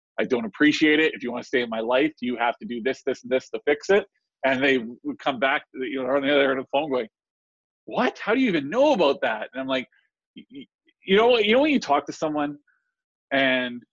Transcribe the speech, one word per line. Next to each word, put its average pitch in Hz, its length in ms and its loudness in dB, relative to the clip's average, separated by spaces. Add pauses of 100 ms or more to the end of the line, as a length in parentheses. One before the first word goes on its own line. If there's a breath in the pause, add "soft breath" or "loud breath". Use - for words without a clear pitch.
(200)
I 110 60 2
don't 117 200 -2
appreciate 151 540 4
it. 156 160 2
If - 80 -12
you 120 80 -6
wanna 120 120 -8
stay 123 200 -2
in 117 60 -6
my 113 100 -4
life, 131 420 2
you 123 160 -4
have 117 220 0
to 117 80 -14
do 117 160 -8
this, 131 200 -4
this, 127 200 -4
and 120 80 -6
this 131 180 -2
to 110 160 -6
fix 147 240 -2
it." 202 160 4 (400)
And 135 180 0
they 135 140 2 (260)
would 143 140 -8
come 135 220 -4
back, 135 240 0 (100)
you 131 300 -6
know, 123 120 -4
on 143 60 0
the 139 100 0
other 139 200 4
end 131 80 -2
of 127 60 -8
the - 60 -20
phone 147 200 -2
going, 123 160 -2 (800)
"What? - 340 -2
How 202 140 -2
do 254 60 0
you 262 100 2
even 147 200 -2
know 269 240 4
about 151 280 2
that?" 110 320 -4
And 127 80 -8
I'm 131 60 -8
like, 131 200 -4 (480)
y-, - 160 -20
y-, 269 140 -18 (400)
you 190 120 4
know, 240 220 4
you 214 140 2
know 262 80 4
when 311 100 2
you 262 80 2
talk 143 260 0
to 151 80 -10
someone 147 440 -4 (760)
and 127 480 0 (120)